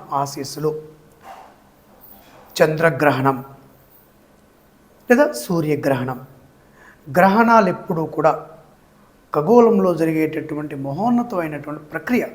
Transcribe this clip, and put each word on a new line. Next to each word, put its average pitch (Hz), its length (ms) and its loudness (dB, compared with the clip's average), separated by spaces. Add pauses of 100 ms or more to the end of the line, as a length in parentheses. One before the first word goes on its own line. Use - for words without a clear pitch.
(120)
ఆశీస్సులు. 143 640 -6 (1900)
చంద్రగ్రహణం 143 800 2 (1700)
లేదా 294 220 4
సూర్యగ్రహణం. 139 880 -2 (880)
గ్రహణాలు 214 580 4
ఎప్పుడూ 165 360 -4
కూడా 151 360 0 (920)
ఖగోళంలో 196 600 4
జరిగేటటువంటి 156 840 -4
మహోన్నతమైనటువంటి 156 1080 -4
ప్రక్రియ. 190 380 -4 (120)